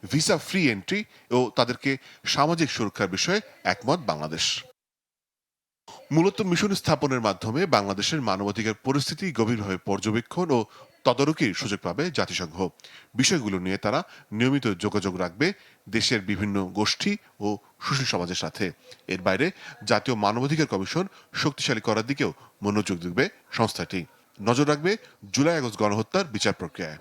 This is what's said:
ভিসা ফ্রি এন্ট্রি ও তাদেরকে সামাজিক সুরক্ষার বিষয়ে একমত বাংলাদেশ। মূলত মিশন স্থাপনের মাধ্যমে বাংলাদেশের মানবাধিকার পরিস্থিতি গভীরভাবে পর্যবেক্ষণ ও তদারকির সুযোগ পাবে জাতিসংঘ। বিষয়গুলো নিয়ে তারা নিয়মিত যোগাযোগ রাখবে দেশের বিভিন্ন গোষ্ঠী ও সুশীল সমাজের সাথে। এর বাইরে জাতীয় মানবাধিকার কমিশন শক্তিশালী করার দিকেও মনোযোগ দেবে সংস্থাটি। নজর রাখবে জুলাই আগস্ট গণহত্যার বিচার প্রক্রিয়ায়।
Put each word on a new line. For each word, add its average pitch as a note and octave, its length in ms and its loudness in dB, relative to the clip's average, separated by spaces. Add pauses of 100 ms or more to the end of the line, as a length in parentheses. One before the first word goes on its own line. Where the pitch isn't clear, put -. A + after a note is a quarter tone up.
(100)
ভিসা D#3+ 260 4 (100)
ফ্রি F#3+ 140 0 (140)
এন্ট্রি F3+ 260 -4 (380)
ও - 20 6 (180)
তাদেরকে B2 320 0 (440)
সামাজিক D#3 360 2
সুরক্ষার G2+ 440 -2
বিষয়ে F#3+ 260 0 (320)
একমত D3+ 280 0 (100)
বাংলাদেশ। D#2 360 -4 (1700)
মূলত F3 240 4 (120)
মিশন G3 300 2
স্থাপনের C3+ 460 2
মাধ্যমে G#2+ 340 0 (160)
বাংলাদেশের G2+ 520 0
মানবাধিকার G2+ 580 -2
পরিস্থিতি C#3+ 400 -2 (120)
গভীরভাবে G#2+ 400 0 (100)
পর্যবেক্ষণ A2 680 -2
ও - 20 6 (460)
তদারকির C3+ 560 2
সুযোগ G2+ 260 -4
পাবে G#2+ 180 -2 (140)
জাতিসংঘ। F2 380 -4 (580)
বিষয়গুলো A#2+ 440 2
নিয়ে F#2 260 -2
তারা A2+ 160 2 (380)
নিয়মিত C3 280 2 (180)
যোগাযোগ G2 380 0
রাখবে F2+ 240 0 (400)
দেশের A2 420 0
বিভিন্ন G2+ 280 -2 (220)
গোষ্ঠী G#2+ 340 0 (280)
ও G#2 80 -2 (360)
সুশীল C3+ 280 -2
সমাজের F2+ 300 -2
সাথে। F2 220 -4 (480)
এর - 140 -4
বাইরে G2 200 2 (440)
জাতীয় A#2 340 2
মানবাধিকার C3+ 480 2
কমিশন G2+ 320 -2 (380)
শক্তিশালী C#3 460 0
করার A2 220 0
দিকেও C3+ 200 0 (320)
মনোযোগ G2+ 420 0
দেবে F2+ 200 0 (340)
সংস্থাটি। G2 420 -2 (380)
নজর A#2+ 340 2
রাখবে D#3 200 0 (420)
জুলাই D#3+ 260 2
আগস্ট A#2 220 -6
গণহত্যার G#2+ 520 0
বিচার G2+ 260 0
প্রক্রিয়ায়। D#2+ 400 -8